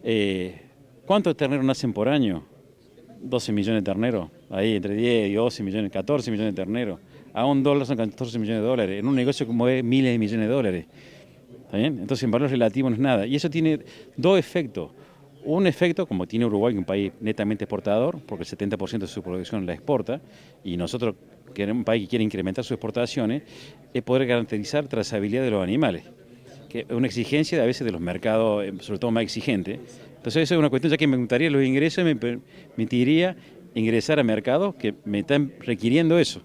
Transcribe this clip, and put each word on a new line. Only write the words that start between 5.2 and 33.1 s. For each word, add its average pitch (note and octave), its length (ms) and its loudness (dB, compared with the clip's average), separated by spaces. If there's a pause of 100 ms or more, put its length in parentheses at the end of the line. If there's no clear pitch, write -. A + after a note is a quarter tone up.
y G2+ 40 0
doce A2+ 320 0
millones, G2 260 -2
catorce A#2+ 400 -2
millones G#2+ 240 -2
de F#2+ 80 -6
terneros. G2+ 380 -4 (340)
A A#2 100 0
un C3+ 200 2
dólar C#3+ 220 2
son B2+ 100 -2
catorce A2+ 420 -4
millones A2 240 -2
de A2+ 60 0
dólares. G#2 320 0
En A#2 80 -2
un C#3 80 2
negocio C3 320 0
como A#2 180 2
es, B2+ 160 2
miles B2+ 300 4
de A#2 60 2
millones A2 280 0
de A#2 80 0
dólares. G2 320 0 (760)
¿Está - 120 -6
bien? B2+ 220 0
Entonces, G#2+ 240 -4
en A#2+ 80 0
valor C3 180 2
relativo B2+ 400 2
no A#2+ 60 2
es A2 60 -2
nada. B2 260 2
Y C3 80 -2
eso D3 160 0
tiene D#3+ 300 2 (360)
dos F3+ 220 4
efectos. C3+ 540 -4 (520)
Un F3+ 240 2
efecto, E3+ 380 2
como F2+ 200 -4
tiene A2+ 180 0
Uruguay, G#2+ 320 2
un F#2+ 80 -2
país G2 360 0
netamente G#2+ 440 -2
exportador, A2 640 0
porque E2+ 160 -10
el - 60 -10
setenta G2+ 280 -4
por F#2 120 -6
ciento G#2+ 180 -6
de - 60 -10
su G2 100 -8
producción F#2 420 -6
la F2+ 100 -4
exporta, C3 460 -2 (440)
y F2 120 -4
nosotros, G#2+ 380 -2 (400)
que G2+ 80 -4
es G2+ 80 -2
un A#2 140 -2
país A2+ 180 2
que F2 60 -10
quiere A2+ 160 2
incrementar G2 400 -2
sus - 80 -6
exportaciones, A#2+ 720 -2 (500)
es B2 80 -2
poder C3 240 2
garantizar A#2+ 640 -2
trazabilidad A2 560 -2
de B2 80 0
los G2+ 100 0
animales, G2+ 400 0 (680)
que A#2 120 -8
es - 100 -10
una B2 160 0
exigencia C#3 520 0
de, C3 40 4
a A2+ 40 4
veces B2+ 180 0
de A2 80 -2
los E2+ 80 -6
mercados, G#2 640 0
eh, G2 160 -8
sobre G2+ 180 -8
todo A#2+ 140 -2
más A2+ 100 2
exigentes. A2 560 -4 (380)
Entonces, D3+ 260 0
eso D#3 120 2
es E3+ 40 4
una D3+ 100 4
cuestión C3 220 2
ya D3+ 60 2
que D#3+ 100 2
me C3+ 100 4
gustaría B2 320 2
los C#3 140 4
ingresos, C#3+ 420 2
me D#3 120 4
permitiría B2 1200 0 (400)